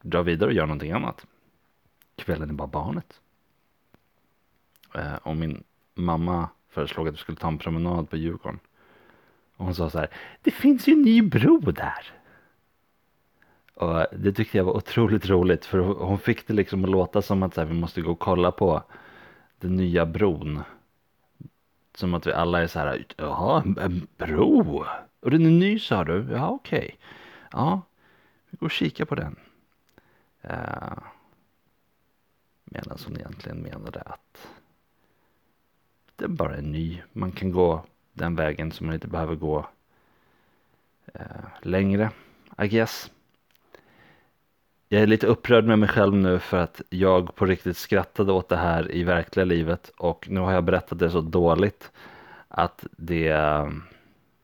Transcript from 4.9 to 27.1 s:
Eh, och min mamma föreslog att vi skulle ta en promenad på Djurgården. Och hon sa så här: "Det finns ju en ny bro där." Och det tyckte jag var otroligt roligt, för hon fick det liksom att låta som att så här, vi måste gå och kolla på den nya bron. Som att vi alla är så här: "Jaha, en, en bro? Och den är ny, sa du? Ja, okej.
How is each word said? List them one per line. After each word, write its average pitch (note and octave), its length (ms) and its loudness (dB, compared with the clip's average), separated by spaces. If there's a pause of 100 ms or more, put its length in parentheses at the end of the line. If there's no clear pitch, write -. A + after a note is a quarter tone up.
Eh, D2 200 -6
och D#2 220 -8
min D#2+ 280 -6 (300)
mamma E2+ 540 -2 (200)
föreslog D#2+ 400 -6
att D2+ 60 -6
vi D#2 40 -18
skulle - 200 -12
ta E2+ 100 -6
en D#2+ 100 -4
promenad E2+ 520 -4
på F2 60 -8
Djurgården. E2 440 -8 (960)
Och F#2+ 80 -10
hon F2+ 100 -4
sa E2 160 -2
så E2 80 -6
här: D2+ 120 -4 (320)
"Det - 80 2
finns C4+ 380 2
ju C#4+ 40 8
en D#4 100 6
ny A3+ 200 8
bro E3+ 380 4
där." - 520 -4 (1600)
Och E2 380 0
det G2 200 0
tyckte G#2+ 240 -2
jag F#2+ 80 4
var F#2 120 0
otroligt G#2+ 500 0
roligt, F2+ 380 4
för - 140 0
hon F#2+ 400 0
fick - 280 -2
det A2 80 -4
liksom F#2+ 300 0
att F#2+ 60 2
låta F#2+ 320 2
som G2 200 0
att F2+ 120 -2
så F2 60 -4
här, D#2+ 80 -2
vi D#2+ 60 -4
måste E2+ 260 -4
gå E2 120 -2
och E2+ 60 -4
kolla F2+ 340 2
på E2+ 300 0 (760)
den F#2 180 -2
nya F2 300 2
bron. D#2 560 -2 (1300)
Som F2+ 200 -2
att E2+ 120 -4
vi D#2+ 60 0
alla E2+ 300 0
är - 40 0
så - 120 -6
här: D2 280 -4 (100)
"Jaha, C#3 480 0
en, F#2 140 -2
en F2 280 -4 (100)
bro? - 720 2 (340)
Och B2 100 -2
den D#3+ 160 4
är D#3+ 40 6
ny, F#3+ 280 6
sa G#3 260 -2
du? G2+ 260 -2
Ja, B2 180 -2
okej. - 500 -6 (540)